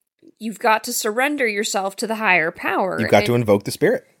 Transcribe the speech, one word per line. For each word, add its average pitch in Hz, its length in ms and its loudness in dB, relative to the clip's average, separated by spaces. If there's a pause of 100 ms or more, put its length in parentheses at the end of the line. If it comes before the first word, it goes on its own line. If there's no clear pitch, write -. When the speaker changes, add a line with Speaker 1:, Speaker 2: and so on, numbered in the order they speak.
(380)
Speaker 1:
you've 214 220 -10
got 220 260 2
to 240 80 -6
surrender 254 540 -2
yourself 202 500 -4
to 226 100 -4
the 220 80 -4
higher 180 360 2
power." 202 480 -2
Speaker 2:
You've - 100 -2
got - 100 6
Speaker 1:
And - 80 4
Speaker 2:
to 120 80 2
invoke 104 280 2
the 120 80 -8
spirit. 202 340 0 (140)